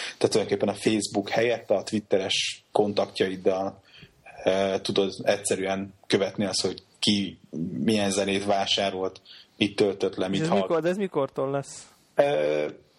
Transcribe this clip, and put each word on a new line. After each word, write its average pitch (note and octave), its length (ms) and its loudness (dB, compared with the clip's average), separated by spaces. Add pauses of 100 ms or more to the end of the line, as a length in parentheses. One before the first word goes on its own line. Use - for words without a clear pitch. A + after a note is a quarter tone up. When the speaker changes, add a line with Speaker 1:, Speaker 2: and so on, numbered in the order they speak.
(180)
Speaker 1:
tehát G2+ 160 2
tulajdonképpen G2+ 400 0
a - 40 -14
Facebook G#2 520 0
helyett A2+ 420 0
a F#2+ 120 2
Twitteres - 880 -2
kontaktjaiddal, G2 1080 0 (640)
e, F#2+ 380 2
tudod G2 320 0 (100)
egyszerűen G2 720 -2 (140)
követni G2 380 0
azt, F#2 160 -2
hogy F2+ 220 -4 (160)
ki G2+ 400 0 (440)
milyen G2+ 280 2
zenét G2 340 0
vásárolt, G2 760 0 (360)
mit G2+ 180 0
töltött G2 400 0
le, F#2+ 120 -2
mit G2 80 -2
Speaker 2:
És G2 60 0
ez D#3+ 80 0
Speaker 1:
hall- - 120 4
Speaker 2:
mikor, D#3+ 200 0
de E3 80 0
ez F#3 80 -2
mikortól C#3 540 -2
lesz? - 360 -6 (280)
Speaker 1:
Ö, D3+ 500 2 (340)